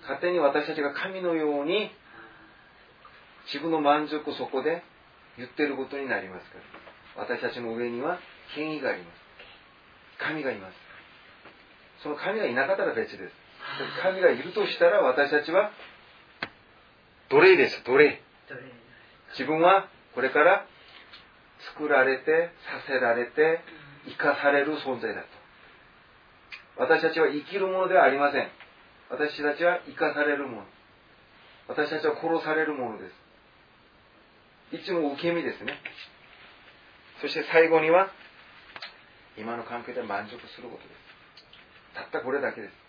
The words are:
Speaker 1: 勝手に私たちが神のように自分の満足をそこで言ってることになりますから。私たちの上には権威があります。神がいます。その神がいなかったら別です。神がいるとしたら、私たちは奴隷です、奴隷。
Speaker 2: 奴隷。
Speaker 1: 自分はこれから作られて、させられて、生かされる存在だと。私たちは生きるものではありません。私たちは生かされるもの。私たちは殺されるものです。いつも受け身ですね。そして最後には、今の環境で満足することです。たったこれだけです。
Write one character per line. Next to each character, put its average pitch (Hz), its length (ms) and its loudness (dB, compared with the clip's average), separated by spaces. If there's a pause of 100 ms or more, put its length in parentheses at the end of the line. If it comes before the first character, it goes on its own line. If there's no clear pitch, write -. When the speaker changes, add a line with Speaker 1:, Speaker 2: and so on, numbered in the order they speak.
Speaker 1:
勝 - 180 -8
手 180 100 0
に 180 80 2
私 147 280 2
た 156 100 -6
ち 151 60 -4
が 143 100 -2
神 190 280 -8
の 175 140 0
よ 147 280 0
う - 20 -4
に 190 260 -2 (1600)
自 143 120 -10
分 160 140 -2
の 151 80 0
満 147 280 4
足 151 220 -6
を - 40 -6
そ 127 120 -8
こ 131 160 -4
で 165 220 -2 (540)
言 127 80 -12
っ - 40 -18
て 147 160 -2
る 139 100 -4
こ 131 100 -6
と 139 120 -10
に 135 100 -6
な 120 120 -2
り 117 80 -14
ま - 120 -14
す - 100 -20
か - 80 -20 (580)
ら。 104 80 -8
私 113 160 -6
た 120 100 -4
ち 123 100 -10
の 113 140 -8
上 120 160 -4
に 120 100 -8
は 170 200 -4 (340)
権 156 220 -6
威 143 40 -8
が 123 100 -4
あ - 40 -2
り 180 80 -12
ま 170 100 -20
す。 - 80 -20 (1000)
神 147 260 -6
が 127 80 -2
い 110 60 -6
ま 92 120 -16
す。 - 40 -20 (1300)
そ 151 60 -8
の 147 60 -6
神 202 220 -4
が 196 80 -2
い 120 80 -2
な 131 120 0
か 196 80 0
っ - 20 -2
た 202 80 -2
ら 160 100 -2
別 113 240 -6
で - 100 -12
す。 - 60 -20 (680)
神 190 180 0
が 170 100 8
い - 80 -2
る 165 140 -8
と 196 140 0
し - 120 -4
た 170 80 6
ら、 202 160 6
私 135 280 4
た 147 120 2
ち 160 100 -6
は 208 180 4 (1600)
奴 139 120 8
隷 185 160 10
で 131 120 4
す、 - 160 -8
奴 127 120 2
隷。 147 240 6 (280)
Speaker 2:
奴 139 80 -16
隷。 - 40 -16 (720)
Speaker 1:
自 131 120 -6
分 156 160 0
は 190 280 6 (260)
こ 123 60 -4
れ 127 100 0
か 147 100 2
ら 185 260 6 (1080)
作 151 120 -6
ら 135 160 6
れ 131 140 2
て、 165 320 2 (360)
さ 135 60 -6
せ 131 60 0
ら 120 160 2
れ 120 120 -2
て、 160 340 2 (480)
生 - 80 -16
か 143 260 2
さ 143 80 4
れ 143 140 4
る 151 140 -2
存 127 220 -6
在 107 140 -4
だ 92 80 -10
と。 - 60 -18 (1500)
私 156 260 2
た 160 80 2
ち 165 100 -2
は 151 80 4
生 147 140 -2
き - 140 -14
る 190 120 -2
も 185 140 -2
の 180 60 0
で 185 60 0
は 170 100 8
あ 131 60 6
り 135 80 -2
ま 143 140 2
せ 135 80 -2
ん。 - 80 -6 (640)
私 147 320 -6
た 147 120 0
ち 165 100 -4
は 175 220 2
生 135 60 -16
か 151 220 -2
さ 147 100 0
れ 147 120 0
る 139 120 -6
も 113 80 -12
の。 101 100 -16 (1000)
私 151 220 -4
た 156 100 -6
ち 156 60 -2
は 147 100 0
殺 160 260 -2
さ 156 120 -4
れ 156 100 0
る 151 100 -4
も 123 160 -8
の 104 80 -12
で 92 60 -14 (1700)
す。 - 40 -10
い - 80 -12
つ 196 80 -6
も 151 200 -2
受 139 100 -10
け 170 100 0
身 165 100 -2
で 123 100 -6
す - 100 -14
ね。 - 160 -10 (1400)
そ 147 80 -6
し - 60 -8
て 156 180 -4
最 165 160 8
後 160 120 6
に 160 100 2
は、 190 200 4 (1300)
今 117 180 -8
の 117 60 -10
環 117 220 -10
境 123 80 -12
で 123 100 -6
満 104 240 -6
足 110 60 -16 (160)
す - 120 -20
る - 80 -16
こ - 80 -16
と - 60 -20
で - 60 -20
す。 - 40 -20 (1000)
た - 80 -12
っ - 80 -16
た 156 120 -6
こ 131 100 -4
れ 143 80 0
だ 120 120 -2
け 117 80 -14
で 98 80 -12
す。 - 60 -20 (140)